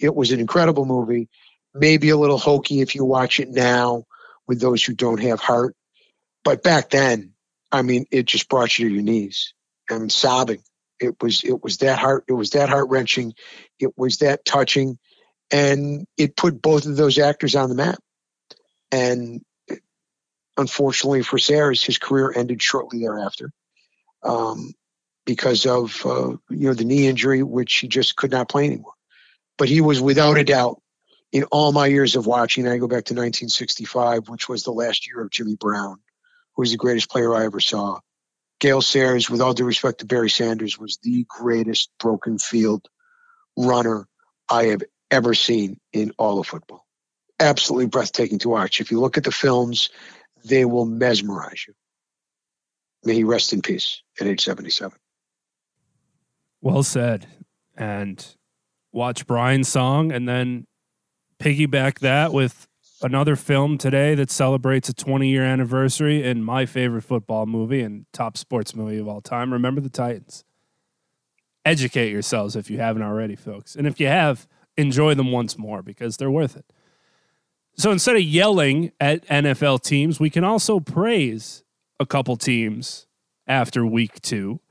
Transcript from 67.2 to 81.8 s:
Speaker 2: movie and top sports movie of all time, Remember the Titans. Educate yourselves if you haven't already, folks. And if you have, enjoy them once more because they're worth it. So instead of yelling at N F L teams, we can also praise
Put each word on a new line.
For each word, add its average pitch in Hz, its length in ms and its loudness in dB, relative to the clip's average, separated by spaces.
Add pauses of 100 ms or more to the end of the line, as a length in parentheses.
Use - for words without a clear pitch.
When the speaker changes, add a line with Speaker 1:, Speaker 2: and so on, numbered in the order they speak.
Speaker 2:
movie 113 360 -2
and 104 320 -10
top 113 220 -8
sports - 400 -8
movie 107 220 -8
of 107 100 -8
all 104 140 -12
time, 127 320 -6
Remember 127 260 -2
the 135 100 -6
Titans. - 540 -8 (1200)
Educate 131 480 0
yourselves 104 440 -4
if 104 160 -10
you 104 80 -8
haven't 113 240 -2
already, 104 320 -6
folks. 101 400 -18
And 143 100 -4
if 139 140 -4
you 143 80 0
have, 151 400 0 (280)
enjoy 147 380 2
them 131 180 0
once 120 260 -4
more 107 260 -10
because 104 340 -10
they're 135 140 -4
worth 143 260 0
it. 143 80 -20 (1120)
So 208 160 0
instead 208 240 2
of 202 80 4
yelling 165 760 2
at 147 300 0
N 143 160 2
F 139 160 0
L 139 160 2
teams, 147 420 -2
we 151 120 0
can 170 120 0
also 208 360 0
praise 160 840 -4 (360)